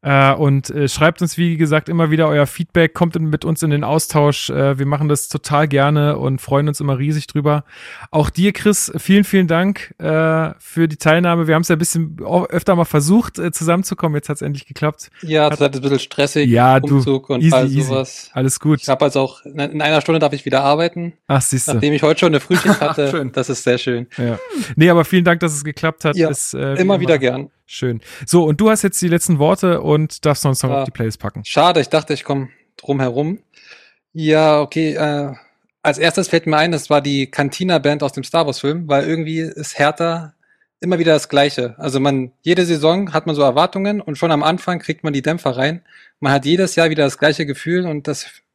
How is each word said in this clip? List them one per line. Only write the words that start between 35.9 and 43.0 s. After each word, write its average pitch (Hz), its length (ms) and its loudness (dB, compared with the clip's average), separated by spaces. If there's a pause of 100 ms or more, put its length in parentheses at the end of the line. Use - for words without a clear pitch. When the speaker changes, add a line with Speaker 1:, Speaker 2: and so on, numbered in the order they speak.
Speaker 2:
erstes 165 300 0
fällt 165 200 0
mir 156 100 2
ein, 170 160 2
das 147 160 -6
war 147 100 4
die 139 320 -2
Cantina-Band 147 720 0
aus 139 80 -4
dem 135 140 -10
Star 165 200 0
Wars-Film, 147 440 -4
weil 143 180 2
irgendwie 160 320 -4
ist 160 400 -10
Hertha 160 540 -2 (480)
immer 175 180 -2
wieder 165 140 4
das - 160 0
Gleiche. 139 480 0
Also 135 240 -4
man, 135 400 -2
jede 175 240 0
Saison 170 480 0